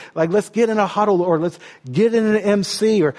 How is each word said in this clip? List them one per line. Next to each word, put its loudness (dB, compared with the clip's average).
like, 0
"Let's 0
get 0
in -4
a 0
huddle," 0
or, 0
"Let's -6
get 2
in 2
an 2
M 0
C," 0
or, 0